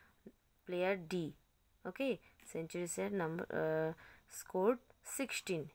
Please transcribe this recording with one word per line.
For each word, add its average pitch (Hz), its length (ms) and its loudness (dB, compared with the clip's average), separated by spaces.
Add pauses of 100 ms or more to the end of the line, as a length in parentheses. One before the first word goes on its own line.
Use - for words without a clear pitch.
(640)
Player 180 300 2
D। 165 400 -2 (500)
Okay, 220 360 0 (320)
century 170 340 -2
set 190 240 -2
number, 170 400 0
uh, 160 400 2 (380)
scored 208 500 2 (240)
sixteen, 165 720 -2